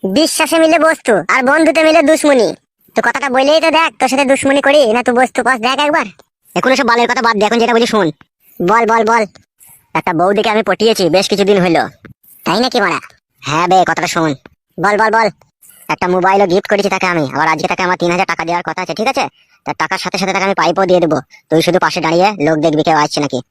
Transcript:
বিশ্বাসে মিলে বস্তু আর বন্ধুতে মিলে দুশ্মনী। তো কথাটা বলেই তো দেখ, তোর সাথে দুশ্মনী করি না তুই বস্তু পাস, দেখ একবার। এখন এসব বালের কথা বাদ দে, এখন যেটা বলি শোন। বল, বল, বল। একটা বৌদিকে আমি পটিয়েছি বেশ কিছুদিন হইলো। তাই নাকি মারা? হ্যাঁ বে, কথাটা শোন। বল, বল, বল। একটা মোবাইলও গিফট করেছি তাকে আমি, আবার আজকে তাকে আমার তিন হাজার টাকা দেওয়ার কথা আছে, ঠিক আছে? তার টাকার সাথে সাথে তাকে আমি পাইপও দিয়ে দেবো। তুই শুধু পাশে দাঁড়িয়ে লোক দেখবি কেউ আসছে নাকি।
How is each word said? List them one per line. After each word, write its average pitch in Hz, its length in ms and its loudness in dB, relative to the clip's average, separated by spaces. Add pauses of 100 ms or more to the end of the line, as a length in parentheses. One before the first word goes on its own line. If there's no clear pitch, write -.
বিশ্বাসে 294 600 0
মিলে 320 140 4 (100)
বস্তু 294 260 0 (200)
আর 262 160 0
বন্ধুতে 311 380 2
মিলে 320 220 4
দুশ্মনী। 285 380 2 (480)
তো - 120 0
কথাটা 262 280 -4
বলেই 285 280 2
তো 330 140 2
দেখ, 320 120 0 (100)
তোর 262 120 0
সাথে 269 200 0
দুশ্মনী 269 360 0
করি 285 140 4 (140)
না 247 100 0
তুই 247 140 0
বস্তু 254 280 0
পাস, 254 180 0
দেখ 262 200 -2
একবার। 294 200 -2 (500)
এখন 180 180 0
এসব 262 160 0
বালের 240 220 2
কথা 247 160 -2
বাদ 226 120 2
দে, 202 80 2
এখন 226 140 0
যেটা 233 160 2
বলি 233 160 2
শোন। 202 140 2 (520)
বল, 202 320 2
বল, 226 200 2
বল। 233 120 2 (720)
একটা 165 240 -2
বৌদিকে 202 340 0
আমি 214 160 0
পটিয়েছি 208 340 0 (120)
বেশ 190 160 2
কিছুদিন 202 320 2
হইলো। 160 200 2 (600)
তাই 185 180 -2
নাকি 247 200 -2
মারা? 165 160 -2 (440)
হ্যাঁ 156 280 -2
বে, 185 60 6 (120)
কথাটা 165 260 -2
শোন। 160 160 0 (520)
বল, 208 180 0
বল, 220 160 2
বল। 226 100 2 (680)
একটা 185 120 -4 (100)
মোবাইলও 190 360 2
গিফট 190 200 0
করেছি 196 240 0
তাকে 190 180 -2
আমি, 156 120 -2 (100)
আবার 156 180 2
আজকে 160 180 -4
তাকে - 160 -4
আমার 180 140 -2
তিন 175 120 0
হাজার 180 180 -2
টাকা 170 160 -6
দেওয়ার 170 200 -4
কথা 160 160 -8
আছে, 214 160 -10
ঠিক 226 140 -2
আছে? 269 100 -4 (420)
তার 160 160 -8
টাকার 170 220 -4
সাথে 190 160 -8
সাথে 185 160 -4
তাকে 190 120 -2
আমি 196 140 -2
পাইপও 175 280 0
দিয়ে 180 140 4
দেবো। 156 140 -2 (320)
তুই 160 160 2
শুধু 175 200 0
পাশে 160 200 -2
দাঁড়িয়ে 170 220 2 (180)
লোক 160 200 0
দেখবি 156 220 0
কেউ 160 160 2
আসছে 151 200 -4
নাকি। 131 160 -6 (120)